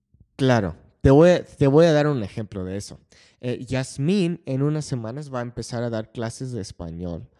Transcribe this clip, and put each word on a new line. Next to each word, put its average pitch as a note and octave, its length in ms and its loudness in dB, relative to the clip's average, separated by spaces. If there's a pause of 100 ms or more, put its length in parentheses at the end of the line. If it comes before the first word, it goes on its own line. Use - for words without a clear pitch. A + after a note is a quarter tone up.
(340)
claro, A#2 420 2 (260)
te C#3+ 80 6
voy D#3 180 8
a, F3 160 4
te - 220 0
voy D3 200 6
a E3 60 4
dar D3 140 2
un C#3 160 -2
ejemplo G2+ 420 -8
de F#2+ 140 -6
eso. - 200 -14 (440)
Eh, B2 240 -6
Yasmín D#3+ 800 -2
en C3+ 160 -2
unas D3+ 240 -2
semanas C3 460 -8
va B2 80 -4
a - 20 -6
empezar A#2+ 400 -8
a A#2+ 80 -4
dar A2 200 -6
clases B2 420 -8
de G#2+ 100 -6
español, E2+ 680 -10 (120)